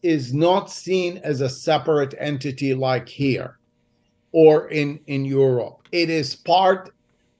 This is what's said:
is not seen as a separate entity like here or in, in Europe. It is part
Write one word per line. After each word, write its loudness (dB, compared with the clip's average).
is -2
not 2
seen -4
as -6
a -2
separate -2
entity -4
like -2
here -4
or 6
in, -4
in -4
Europe. -2
It 0
is -4
part 2